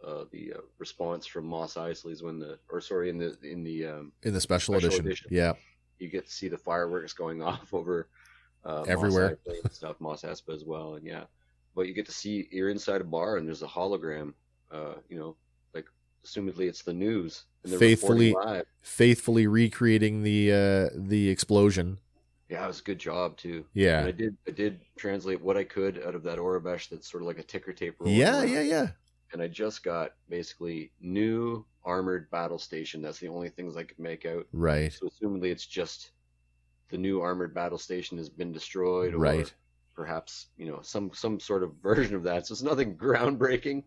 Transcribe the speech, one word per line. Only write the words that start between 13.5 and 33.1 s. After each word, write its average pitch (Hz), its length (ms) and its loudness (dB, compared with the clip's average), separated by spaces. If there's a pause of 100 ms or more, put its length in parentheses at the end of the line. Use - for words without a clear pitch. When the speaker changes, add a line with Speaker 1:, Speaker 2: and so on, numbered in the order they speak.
Speaker 1:
a 76 40 -10
hologram, 80 640 -2 (400)
uh, 78 220 -8 (120)
you 87 100 -12
know, 80 200 -10 (360)
like, 80 120 -10 (400)
assumedly 92 420 -4
it's 85 140 -4
the 87 120 -6
news, 92 520 -2 (180)
and 90 80 -6
they're 90 80 0
Speaker 2:
Faithfully, 113 500 8
Speaker 1:
reporting 104 260 0
live. 90 100 -4 (160)
Speaker 2:
faithfully 117 680 6
recreating 107 760 6
the, 104 280 6
uh, 98 440 6
the 98 340 4
explosion. 98 680 6 (520)
Speaker 1:
Yeah, 87 160 -6
it - 20 -4
was 92 140 -8
a - 20 -20
good 92 160 -4
job 85 380 -2
too. 85 260 -8 (100)
Speaker 2:
Yeah. 90 260 6
Speaker 1:
And 76 100 2
I - 20 -2
did, 107 240 -2 (100)
I - 60 -6
did 98 300 -2 (160)
translate 95 440 -2
what 95 140 2
I 101 80 2
could 95 420 -2
out 87 100 -4
of 82 80 -8
that 85 160 -4
Aurebesh 87 500 -2
that's 80 200 -14
sort 87 140 -8
of 85 40 -4
like 82 120 -6
a 80 40 -12
ticker - 280 -10
tape 85 280 -6
rolling 98 180 2
Speaker 2:
Yeah, 214 240 4
Speaker 1:
around. - 100 2
Speaker 2:
yeah, 262 100 0
yeah. 156 260 2 (440)
Speaker 1:
And 85 100 -8
I 85 60 -4
just 107 340 -6
got 85 300 -4 (160)
basically 85 720 -8
new 113 640 -2 (200)
armored 92 460 -2
battle 85 280 -4
station. 80 420 -8
That's 78 180 -8